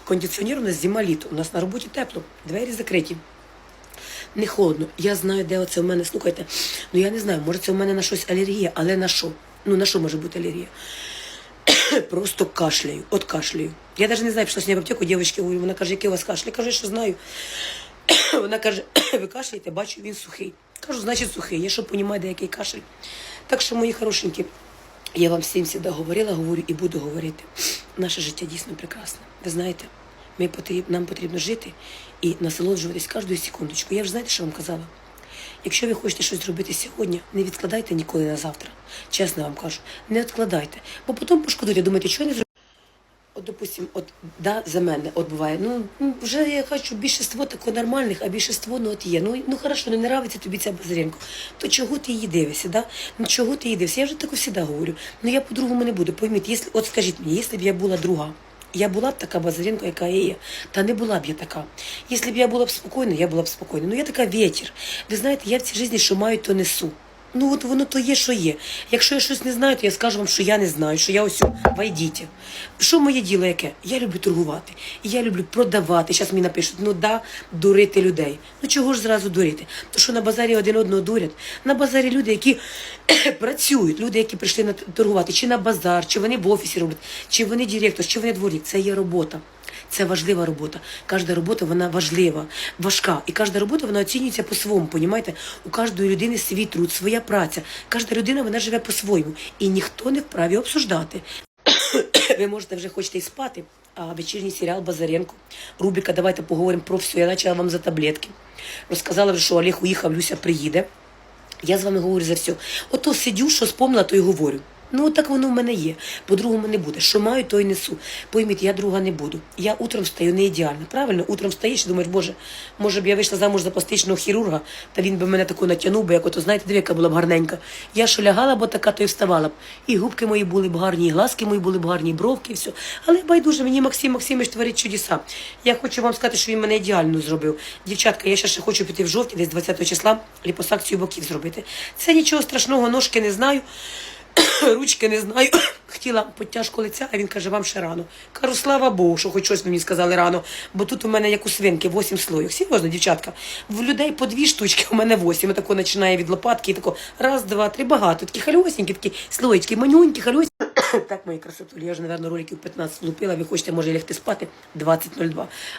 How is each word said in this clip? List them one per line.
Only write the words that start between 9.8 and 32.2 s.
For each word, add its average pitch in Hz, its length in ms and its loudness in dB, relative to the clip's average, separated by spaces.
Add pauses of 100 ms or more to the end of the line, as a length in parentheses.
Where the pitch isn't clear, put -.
що 190 140 2
може 156 160 -2
бути 165 220 -6
алергія? 175 280 -6 (1300)
<coughs> - 100 -8
Просто 185 360 -2
кашляю, 151 640 -2
от 196 140 0
кашляю. 160 460 -4 (280)
Я 208 100 4
навіть 226 140 0
не 233 100 0
знаю, 214 140 2
пішла - 160 -4
сьогодні 196 120 2
в 185 40 2
аптеку, 196 260 -2
дівчинки, 180 380 0
говорю, 180 180 0
вона 185 140 -2
каже: 180 160 -2
«Який 196 180 0
у - 20 2
вас 180 140 -2
кашель?» - 220 -6
Я 220 60 -8
кажу: 240 160 -2
«Я 240 40 -2
що - 140 -2
знаю?» 208 280 -2 (920)
<coughs> - 260 4
Вона 220 260 0
каже: 208 240 -2 (160)
<coughs> - 140 -2
«Ви 196 140 0
кашляєте, 220 440 -10
бачу, 196 300 -8
він 202 140 -12
сухий». - 380 -12 (340)
Кажу: 262 140 -6
«Значить 220 320 -2
сухий, 175 280 -6
я 185 80 -2
що 196 160 -2
понімаю, 202 360 -4
де 180 80 -6
який 185 200 -8
кашель?» 208 300 -8 (680)
Так - 140 0
що, - 160 -2
мої 233 160 2
хорошенькі, 196 520 -2 (720)
я 170 160 4
вам 170 100 0
всім 170 260 -2
завжди 185 240 -6
говорила, 170 420 -2
говорю 165 340 -2
і 170 80 -2
буду 160 240 -4
говорити. 156 460 -8 (540)
Наше 180 220 -2
життя 156 260 -8
дійсно 160 280 -10
прекрасне. - 460 -14 (240)
Ви 180 60 -6
знаєте, 175 340 -4 (540)
ми 180 100 0
потріб-, 180 400 -6
нам 175 180 -2
потрібно 175 320 -6
жити 202 340 -6 (500)